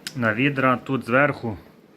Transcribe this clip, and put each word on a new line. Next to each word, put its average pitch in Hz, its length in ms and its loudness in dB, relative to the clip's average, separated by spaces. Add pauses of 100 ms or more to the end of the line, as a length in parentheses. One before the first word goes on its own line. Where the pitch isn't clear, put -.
(160)
на 117 180 2
відра 131 440 2
тут 123 280 -6
зверху 123 520 0 (400)